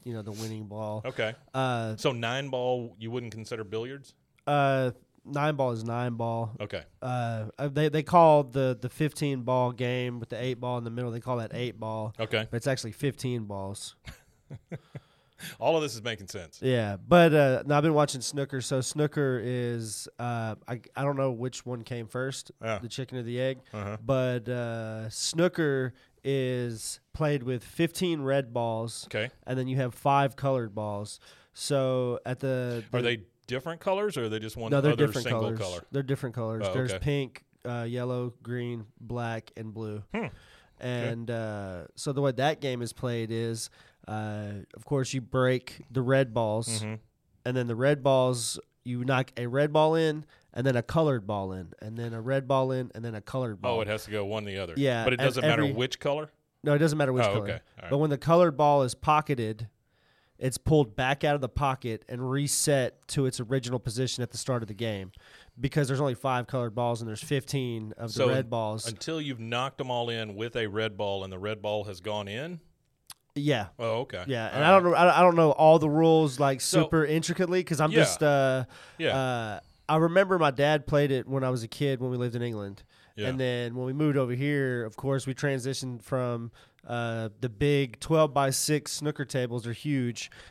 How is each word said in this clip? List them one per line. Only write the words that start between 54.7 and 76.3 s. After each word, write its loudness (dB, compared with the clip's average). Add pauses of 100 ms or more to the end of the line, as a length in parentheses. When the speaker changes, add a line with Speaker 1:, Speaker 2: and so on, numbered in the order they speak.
Speaker 1:
Yeah, 2
Speaker 2:
But 2
it -2
Speaker 1:
and 2
Speaker 2:
doesn't -2
matter 4
Speaker 1:
every 0
Speaker 2:
which -2
color? -4 (320)
Speaker 1:
No, 2
it 4
doesn't 4
matter 2
which 4
Speaker 2:
Oh, 4
Speaker 1:
color. 0
Speaker 2:
okay. -6
All -8 (240)
right. -8
Speaker 1:
But 2
when 2
the 0
colored 6
ball 6
is -2
pocketed, 0 (720)
it's -2
pulled 4
back 0
out 4
of -2
the -4
pocket -2
and -4
reset 0
to 2
its -2
original -2
position -4
at -6
the -12
start -2
of -10
the -8
game, -4 (480)
because 0
there's 0
only 0
five -2
colored -2
balls 0
and -8
there's -8
fifteen -4
of -8
the -
Speaker 2:
So 2
Speaker 1:
red 0
Speaker 2:
un-, -10
Speaker 1:
balls. -4
Speaker 2:
until -6
you've -8
knocked -4
'em -4
all -2
in -6
with -6
a 0
red -2
ball -2
and -8
the -8
red -6
ball -2
has -10
gone -4
in? -8 (720)
Speaker 1:
Yeah. 0 (100)
Speaker 2:
Oh, -2
okay. -8
Speaker 1:
Yeah, -2
Speaker 2:
All -6
Speaker 1:
and 2
I 8
don't 8
Speaker 2:
right. 6
Speaker 1:
know, 8
I, 8
I 10
don't 8
know 8
all 10
the 2
rules, 6